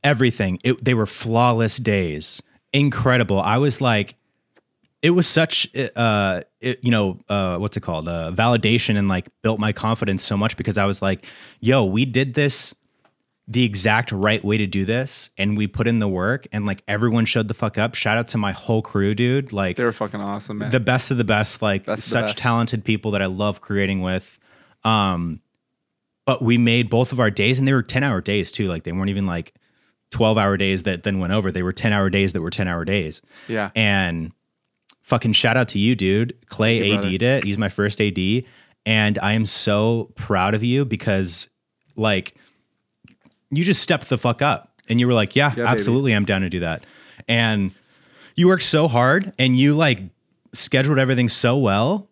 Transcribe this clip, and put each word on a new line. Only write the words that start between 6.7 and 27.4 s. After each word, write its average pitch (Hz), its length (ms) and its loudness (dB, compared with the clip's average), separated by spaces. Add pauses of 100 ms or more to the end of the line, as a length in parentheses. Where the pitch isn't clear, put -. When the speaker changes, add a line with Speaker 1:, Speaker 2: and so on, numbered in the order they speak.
Speaker 1:
you 120 80 0
know, 101 380 0
uh, 95 300 -2
what's 104 180 -6
it 104 60 -6
called? 80 260 -6
Uh, 82 240 -6
validation, 113 680 2
and, 98 100 2
like, 92 200 -2 (140)
built 110 180 0
my 107 120 0
confidence 101 500 -2
so 101 160 -2
much 104 180 -2
because 98 220 -4
I 101 80 2
was 101 160 -2
like, 98 240 -2 (340)
"Yo, 127 240 2
we 107 220 0
did 127 260 -2
this 143 420 -2 (760)
the 123 140 2
exact 107 480 2
right 104 340 0
way 107 140 2
to 104 80 0
do 95 180 -2
this, 123 540 -6
and 104 180 0
we 107 120 0
put 110 180 -2
in 117 140 2
the 104 80 0
work, 95 420 -2
and, 104 160 -6
like, 98 220 -6
everyone 113 360 2
showed 110 220 0
the 101 80 -6
fuck 107 240 -4
up." 117 160 0
Shout 110 240 0
out 117 100 -4
to 117 100 -4
my 101 120 -2
whole 110 320 -2
crew, 101 320 0
dude. 123 380 -2
Like, 95 240 -2
Speaker 2:
They 123 80 -2
were 117 80 0
fucking 104 280 -6
awesome, 101 380 -8
man. 104 120 -6
Speaker 1:
the 127 100 2
best 123 320 0
of 123 60 0
the 117 60 2
best, 107 380 0
like, 98 240 0
Speaker 2:
Best 110 140 -6
of - 40 -12
the - 60 -8
Speaker 1:
such 113 160 0
Speaker 2:
best. 107 120 -4
Speaker 1:
talented 117 460 0
people 107 280 -2
that 98 100 0
I 95 40 0
love 98 340 -4
creating 98 420 -2
with. 92 360 -6 (440)
Um, 92 580 0 (840)
but 131 180 0
we 120 160 4
made 117 320 2
both 120 220 2
of 127 80 -4
our 107 100 4
days, 117 300 0